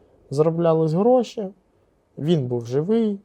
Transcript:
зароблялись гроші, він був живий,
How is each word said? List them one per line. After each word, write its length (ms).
зароблялись 640
гроші, 560
він 280
був 200
живий, 580